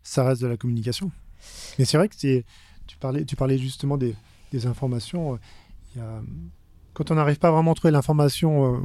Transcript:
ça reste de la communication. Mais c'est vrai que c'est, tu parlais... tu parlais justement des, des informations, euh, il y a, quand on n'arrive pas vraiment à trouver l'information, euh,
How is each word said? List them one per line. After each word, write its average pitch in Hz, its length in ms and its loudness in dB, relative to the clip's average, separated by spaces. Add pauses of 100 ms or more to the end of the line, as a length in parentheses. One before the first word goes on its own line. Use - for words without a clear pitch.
ça - 220 0
reste 127 180 2
de 127 40 -2
la 120 100 -2
communication. 120 540 -4 (680)
Mais 135 60 4
c'est 151 140 2
vrai 196 100 4
que - 80 -8
c'est, 131 280 0 (420)
tu - 100 -20
parlais... 135 280 -4
tu - 120 -6
parlais 135 220 2
justement 131 380 -4
des, 123 180 -2 (380)
des 123 140 -2
informations, 127 680 -4
euh, 113 40 -8 (560)
il 123 60 -10
y 117 40 -10
a, 110 180 -10 (720)
quand 147 160 -6
on 160 60 4
n'arrive 147 240 2
pas 175 100 6
vraiment 160 220 4
à - 20 4
trouver 165 160 4
l'information, 147 840 4
euh, - 80 -4